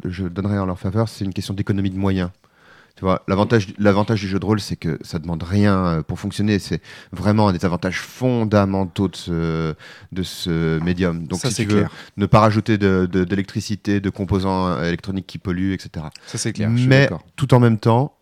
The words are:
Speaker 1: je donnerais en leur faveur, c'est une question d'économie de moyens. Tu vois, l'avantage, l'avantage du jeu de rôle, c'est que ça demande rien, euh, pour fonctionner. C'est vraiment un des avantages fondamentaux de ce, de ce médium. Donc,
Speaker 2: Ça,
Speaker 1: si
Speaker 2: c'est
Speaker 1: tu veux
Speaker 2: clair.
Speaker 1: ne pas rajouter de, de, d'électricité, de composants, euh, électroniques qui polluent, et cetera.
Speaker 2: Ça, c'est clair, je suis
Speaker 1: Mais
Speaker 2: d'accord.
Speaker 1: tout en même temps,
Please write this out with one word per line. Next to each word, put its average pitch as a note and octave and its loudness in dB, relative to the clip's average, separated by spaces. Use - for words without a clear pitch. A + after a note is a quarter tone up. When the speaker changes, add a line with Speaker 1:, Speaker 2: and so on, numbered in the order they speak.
Speaker 1:
je F2+ -6
donnerais G2 -2
en G2 -2
leur F2+ -4
faveur, A2 -2
c'est - -8
une F#2+ -4
question G2+ -6
d'économie G2 -2
de F#2+ -6
moyens. F#2+ 0
Tu - -12
vois, F#2 2
l'avantage, G#2 2
l'avantage G#2 2
du G2+ -6
jeu F#2+ -2
de F2+ -6
rôle, G#2+ 2
c'est - -8
que D#2+ -4
ça - -8
demande D#2+ -6
rien, G2+ 4
euh, E2 0
pour F2+ -8
fonctionner. G2+ 0
C'est E2+ -6
vraiment G#2 0
un F#2+ 2
des F2 -2
avantages F2 -4
fondamentaux G2+ -2
de - -10
ce, E2 -4
de F2+ -6
ce E2 -2
médium. E2+ -2
Donc, F2+ -6
Speaker 2:
Ça, C3 -2
Speaker 1:
si G#2 -4
Speaker 2:
c'est A#2+ -2
Speaker 1:
tu G#2 0
veux G2+ 4
Speaker 2:
clair. E2 0
Speaker 1:
ne G2+ 0
pas G#2+ 6
rajouter G#2+ 4
de, F#2+ 4
de, F#2 2
d'électricité, G2+ -2
de G2 -2
composants, F#2 0
euh, D#2+ -2
électroniques E2+ -4
qui - -14
polluent, F#2 -2
et F2+ -6
cetera. - -10
Speaker 2:
Ça, - -10
c'est - -4
clair, G#2+ 0
je A#2 2
suis B2+ 4
Speaker 1:
Mais C3 8
Speaker 2:
d'accord. F2 0
Speaker 1:
tout C3+ 2
en B2 8
même A#2 6
temps, A#2+ 2